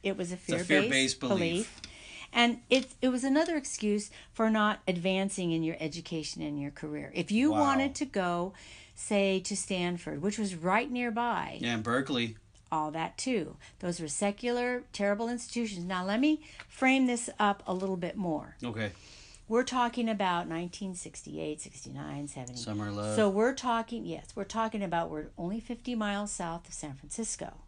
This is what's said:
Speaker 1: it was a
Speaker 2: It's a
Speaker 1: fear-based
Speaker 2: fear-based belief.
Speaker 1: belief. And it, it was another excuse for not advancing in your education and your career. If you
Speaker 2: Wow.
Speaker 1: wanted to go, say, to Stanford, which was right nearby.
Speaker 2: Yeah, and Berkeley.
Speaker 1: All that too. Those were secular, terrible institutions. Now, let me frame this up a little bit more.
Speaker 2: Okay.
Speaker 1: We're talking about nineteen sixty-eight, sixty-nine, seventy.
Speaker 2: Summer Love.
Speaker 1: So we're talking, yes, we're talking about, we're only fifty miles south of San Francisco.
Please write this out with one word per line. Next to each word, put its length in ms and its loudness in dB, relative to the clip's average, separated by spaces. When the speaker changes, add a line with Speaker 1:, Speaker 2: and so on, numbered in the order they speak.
Speaker 1:
it 120 0
was 160 -2
a 40 -4
Speaker 2:
It's 80 -14
a 20 -14
Speaker 1:
fear-based 80 -2
Speaker 2:
fear-based 520 4
belief. 200 2
Speaker 1:
belief. 420 0
And 280 4
it, 200 6
it 80 6
was 140 0
another 340 4
excuse 540 -2
for 200 2
not 360 4
advancing 640 2
in 120 2
your 160 0
education 640 -6
and 180 -4
your 100 -4
career. 440 -8
If 160 -2
you 200 4
Speaker 2:
Wow. 100 4
Speaker 1:
wanted 340 4
to 100 -2
go, 480 0
say, 460 2
to 180 -4
Stanford, 640 -2
which 160 0
was 160 -2
right 360 2
nearby. 680 -2
Speaker 2:
Yeah, 140 0
and 100 0
Berkeley. 540 0
Speaker 1:
All 200 0
that 260 -4
too. 400 -2
Those 200 -4
were 80 -6
secular, 760 0
terrible 340 2
institutions. 580 -4
Now, 200 -2
let 140 2
me 220 4
frame 400 4
this 200 0
up 260 4
a 80 -2
little 240 0
bit 180 -4
more. 480 -2
Speaker 2:
Okay. 280 -2
Speaker 1:
We're 160 4
talking 440 0
about 400 2
nineteen 460 -6
sixty-eight, 680 -8
sixty-nine, 680 -10
seventy. 320 -10
Speaker 2:
Summer 320 -4
Love. 240 -2
Speaker 1:
So 140 6
we're 260 2
talking, 500 -2
yes, 300 -8
we're 80 -6
talking 400 -2
about, 260 0
we're 200 -6
only 200 -4
fifty 360 -6
miles 360 -2
south 360 -6
of 80 -14
San 180 -10
Francisco. 640 -8